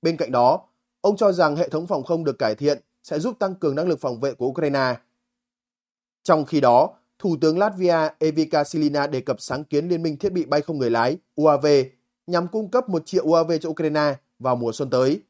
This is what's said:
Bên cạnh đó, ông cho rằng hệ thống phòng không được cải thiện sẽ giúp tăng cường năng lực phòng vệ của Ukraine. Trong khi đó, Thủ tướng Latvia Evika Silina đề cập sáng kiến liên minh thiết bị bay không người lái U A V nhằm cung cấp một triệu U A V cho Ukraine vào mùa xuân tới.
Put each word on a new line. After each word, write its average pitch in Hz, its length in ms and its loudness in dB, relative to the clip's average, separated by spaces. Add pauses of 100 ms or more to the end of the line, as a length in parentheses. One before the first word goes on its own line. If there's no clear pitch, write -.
Bên 165 160 0
cạnh 143 140 -4
đó, 131 300 2 (400)
ông 202 160 2
cho 202 140 4
rằng 165 240 2
hệ 170 140 -2
thống 165 180 -6
phòng 160 160 -2
không 165 200 -2
được 143 160 -2
cải 107 160 0
thiện 143 220 0 (260)
sẽ 147 160 -6
giúp 220 200 -6
tăng 190 160 -2
cường 151 200 -2
năng 160 120 -2
lực 165 140 -2
phòng 123 180 -6
vệ 135 140 -2
của 120 120 -6
Ukraine. 135 500 0 (1300)
Trong 156 220 4
khi 151 160 -2
đó, 123 280 4 (300)
Thủ 170 220 -2
tướng 160 180 2
Latvia 180 500 0 (100)
Evika 156 440 0
Silina 147 440 -2
đề 131 140 -4
cập 127 180 -4
sáng 139 240 -8
kiến 147 240 -2
liên 170 160 -2
minh 156 140 -4
thiết 196 140 -4
bị 175 140 -2
bay 151 160 0
không 156 160 -6
người 127 120 0
lái 120 280 0 (180)
U 151 120 4
A 147 100 6
V 135 80 -2 (600)
nhằm 175 200 0
cung 208 240 -6
cấp 247 180 0
một 170 160 -2
triệu 185 180 -2
U 156 100 2
A 165 100 6
V 160 80 -2 (100)
cho 165 80 -6
Ukraine 151 460 0 (240)
vào 123 160 0
mùa 117 160 -4
xuân 131 180 -6
tới. 131 400 2